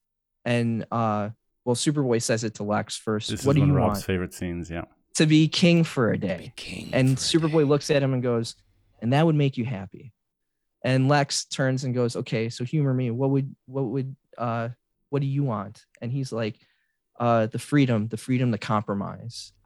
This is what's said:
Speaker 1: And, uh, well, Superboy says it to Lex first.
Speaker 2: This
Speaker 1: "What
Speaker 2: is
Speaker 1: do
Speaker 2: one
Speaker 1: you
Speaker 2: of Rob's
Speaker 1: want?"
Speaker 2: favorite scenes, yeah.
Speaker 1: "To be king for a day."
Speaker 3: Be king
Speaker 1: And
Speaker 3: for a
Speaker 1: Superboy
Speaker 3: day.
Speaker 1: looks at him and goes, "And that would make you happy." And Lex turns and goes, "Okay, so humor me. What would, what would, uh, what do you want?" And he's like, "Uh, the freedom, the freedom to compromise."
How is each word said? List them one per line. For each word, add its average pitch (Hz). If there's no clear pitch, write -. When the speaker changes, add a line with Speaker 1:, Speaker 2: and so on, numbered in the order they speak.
Speaker 1:
And, 117
uh, 107
well, 123
Superboy 131
says 113
it 107
to 104
Lex 104
first. 107
Speaker 2:
This 110
Speaker 1:
"What 139
Speaker 2:
is -
Speaker 1:
do -
Speaker 2:
one 95
Speaker 1:
you 92
Speaker 2:
of 92
Rob's 104
Speaker 1:
want?" 95
Speaker 2:
favorite 92
scenes, 85
yeah. 85
Speaker 1:
"To 160
be 156
king 170
for 117
a 101
day." 92
Speaker 3:
Be -
king -
Speaker 1:
And 131
Speaker 3:
for -
a 165
Speaker 1:
Superboy 156
Speaker 3:
day. 147
Speaker 1:
looks 147
at 139
him 135
and 123
goes, 117
"And 117
that 156
would 160
make 143
you 117
happy." 107
And 131
Lex 143
turns 131
and 123
goes, 120
"Okay, 113
so 123
humor 139
me. 127
What 135
would, 139
what 135
would, 131
uh, 117
what 139
do 139
you 139
want?" 107
And 120
he's 135
like, 110
"Uh, 117
the 113
freedom, 120
the 110
freedom 127
to 104
compromise." 104